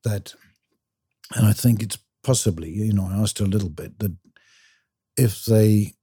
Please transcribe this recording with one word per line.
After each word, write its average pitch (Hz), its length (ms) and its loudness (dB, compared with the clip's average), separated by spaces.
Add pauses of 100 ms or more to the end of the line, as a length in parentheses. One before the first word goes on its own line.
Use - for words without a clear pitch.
That, 101 300 -6 (1000)
and 120 100 4
I 107 80 4
think 113 300 2
it's 104 140 -10 (260)
possibly, 82 480 -2
you 107 220 -2
know, 95 180 0
I 98 60 -4
asked 104 220 -2
her 104 60 0
a 98 40 0
little 98 200 -2
bit, - 300 -14
that 98 160 -4 (1000)
if 113 300 0
they 107 580 4